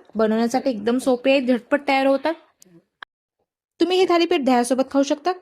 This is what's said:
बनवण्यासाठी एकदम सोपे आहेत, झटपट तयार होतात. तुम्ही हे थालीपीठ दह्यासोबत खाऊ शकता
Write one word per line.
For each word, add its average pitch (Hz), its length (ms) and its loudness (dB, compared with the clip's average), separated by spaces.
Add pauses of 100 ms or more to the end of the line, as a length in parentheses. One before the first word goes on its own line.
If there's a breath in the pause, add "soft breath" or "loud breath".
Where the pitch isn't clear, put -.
(140)
बनवण्यासाठी 233 560 0
एकदम 233 280 -2
सोपे 262 320 0
आहेत, 269 180 2
झटपट 277 400 -2
तयार 269 180 2
होतात. 277 280 0 (1500)
तुम्ही 349 180 0
हे 381 100 4
थालीपीठ 339 320 2
दह्यासोबत 247 500 0
खाऊ 277 120 0
शकता 294 400 -2